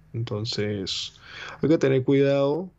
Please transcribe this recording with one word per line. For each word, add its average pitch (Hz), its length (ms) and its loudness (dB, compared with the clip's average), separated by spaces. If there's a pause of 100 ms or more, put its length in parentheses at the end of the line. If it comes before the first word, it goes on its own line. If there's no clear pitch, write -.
(120)
Entonces, 104 1000 -6 (480)
hay 139 80 2
que 165 80 6
tener 135 260 2
cuidado 139 760 2